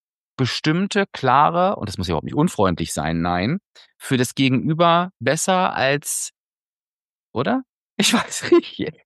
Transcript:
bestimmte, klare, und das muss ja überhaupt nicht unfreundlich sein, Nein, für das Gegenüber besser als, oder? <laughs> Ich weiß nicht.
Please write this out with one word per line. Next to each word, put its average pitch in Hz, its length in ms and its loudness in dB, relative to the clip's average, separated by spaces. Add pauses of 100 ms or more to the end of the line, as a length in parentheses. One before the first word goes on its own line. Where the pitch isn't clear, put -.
(380)
bestimmte, 180 760 0
klare, 160 640 2
und - 140 -8
das - 80 -8
muss 90 100 -4
ja 90 60 -2
überhaupt 78 120 -2
nicht - 100 -8
unfreundlich 95 580 2
sein, 82 280 -2
Nein, 90 380 -2 (380)
für - 200 -2
das 127 180 0
Gegenüber 160 840 2
besser 165 560 0
als, - 560 -2 (1000)
oder? 233 340 -2
<laughs> - 60 -20 (240)
Ich - 160 2
weiß - 380 -2
nicht. - 300 2 (240)